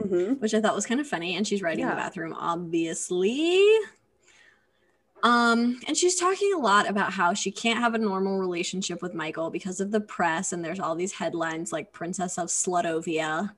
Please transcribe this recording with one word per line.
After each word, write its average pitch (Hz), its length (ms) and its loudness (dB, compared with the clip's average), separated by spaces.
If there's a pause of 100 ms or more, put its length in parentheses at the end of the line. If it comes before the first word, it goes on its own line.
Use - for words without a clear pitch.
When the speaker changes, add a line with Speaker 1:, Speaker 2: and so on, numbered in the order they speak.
Speaker 1:
Mm-hmm. 202 400 0
Speaker 2:
which 214 140 0
I 220 80 4
thought 202 120 4
was 208 120 -2
kinda 269 180 0
funny. 175 320 -4
And 208 100 0
she's 202 140 0
riding 165 240 0
Speaker 1:
Yeah. 233 60 0
Speaker 2:
the 165 60 -2
bathroom, 165 360 -6
obviously. 180 1300 0 (1600)
Um, 240 600 4
and 302 100 -2
she's 359 200 2
talking 392 360 2
a 349 60 0
lot 208 320 4
about 185 220 0
how 180 200 2
she 202 200 -4
can't 233 260 0
have 233 160 0
a 226 40 -2
normal 196 420 0
relationship 180 600 -4
with 170 140 -6
Michael 160 360 -4
because 185 300 -6
of 202 120 -2
the 214 80 2
press, 175 520 -2
and 175 120 -4
there's 175 160 -6
all 160 160 -2
these 180 160 -4
headlines 165 600 -4
like - 200 -8
Princess 180 460 -6
of 170 100 -4
Slutovia. 170 1080 0